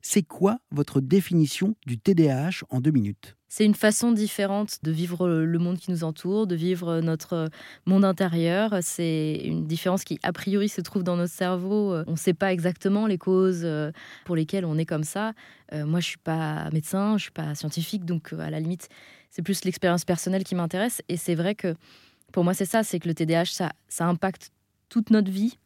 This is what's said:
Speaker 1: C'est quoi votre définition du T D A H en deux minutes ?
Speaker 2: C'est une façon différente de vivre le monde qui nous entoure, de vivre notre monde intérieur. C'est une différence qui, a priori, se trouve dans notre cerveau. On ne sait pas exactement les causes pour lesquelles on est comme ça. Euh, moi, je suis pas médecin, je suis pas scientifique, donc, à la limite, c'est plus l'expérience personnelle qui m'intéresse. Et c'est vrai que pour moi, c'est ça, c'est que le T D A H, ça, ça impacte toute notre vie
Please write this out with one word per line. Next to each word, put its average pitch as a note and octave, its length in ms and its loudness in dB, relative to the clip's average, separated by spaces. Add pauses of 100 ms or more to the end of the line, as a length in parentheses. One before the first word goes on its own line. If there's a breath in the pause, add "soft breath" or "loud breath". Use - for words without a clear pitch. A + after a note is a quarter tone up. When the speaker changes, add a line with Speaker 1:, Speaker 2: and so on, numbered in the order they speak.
Speaker 1:
C'est - 220 2
quoi G3+ 340 0 (140)
votre C#3+ 280 0
définition E3+ 760 2 (100)
du A#2+ 100 -4
T G3 180 4
D D#3+ 120 6
A C#3 220 0
H - 200 -8
en B2+ 120 0
deux D3+ 100 2
minutes ? G#2 220 2 (340)
Speaker 2:
C'est - 160 0
une G#3 120 6
façon A3 360 2
différente G#3 720 -2
de D#3 80 -2
vivre F3 400 0
le E3 300 2
monde F3 180 0
qui F#3 140 -6
nous E3+ 120 -2
entoure, F#3 440 -2
de F3 80 -2
vivre E3+ 460 -2
notre D#3+ 480 -2 (360 loud breath)
monde F#3+ 180 6
intérieur. F#3 760 2
C'est D#3+ 640 -2
une D#3+ 220 -2
différence F3+ 360 0
qui, - 200 -6
a F3 100 -2
priori, G3 340 0
se F#3+ 140 -4
trouve F#3 220 -4
dans F3 120 0
notre F3 160 -2
cerveau. F#3+ 640 0 (140)
On D#3+ 60 -4
ne D#3+ 40 -4
sait F3+ 160 2
pas G3 180 0
exactement F#3 540 0
les F#3+ 140 0
causes F#3 480 2 (580 loud breath)
pour F3 100 -2
lesquelles E3+ 300 0
on D#3 140 0
est E3 80 -2
comme D#3 160 -2
ça. G#3+ 300 -4 (400 soft breath)
Euh, D3+ 120 -4
moi, D#3+ 140 0
je E3+ 80 -2
suis - 100 -10
pas D#3+ 540 -4
médecin, G3 480 0
je - 40 -4
suis - 80 -12
pas D3+ 220 -6
scientifique, E3 500 -4
donc, E3 300 -4
à D#3 160 -6
la D#3 100 -4
limite, E3+ 300 -6 (400 soft breath)
c'est - 140 -8
plus F#3+ 200 -2
l'expérience F3 420 0
personnelle F#3+ 380 0
qui F#3 120 -4
m'intéresse. F#3 520 -2
Et F3 100 -4
c'est E3+ 180 -2
vrai F3 180 0
que F3 220 -4 (560 soft breath)
pour F3+ 120 2
moi, F3+ 120 2
c'est G3 100 0
ça, A3 160 2
c'est G3 160 -2
que E3+ 100 -4
le E3 60 0
T D#3+ 140 0
D E3 80 2
A E3+ 80 4
H, F3+ 100 -4
ça, F3 200 -2 (140)
ça - 200 -2
impacte F3 420 -2 (400)
toute A3 220 2
notre G#3+ 180 6
vie G3+ 360 -2